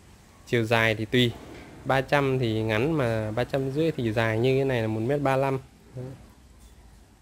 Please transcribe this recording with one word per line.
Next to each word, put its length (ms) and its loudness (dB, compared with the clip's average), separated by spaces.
Chiều 180 0
dài 300 4
thì 100 -4
tùy, 280 2
ba 160 2
trăm 380 0
thì 240 0
ngắn 300 0
mà 380 0
ba 140 -2
trăm 260 -4
rưỡi 200 0
thì 220 -2
dài, 260 2
như 200 2
thế 60 2
này 160 0
là 60 0
một 140 -2
mét 200 -2
ba 160 2
lăm. 240 0
Đấy. 80 -12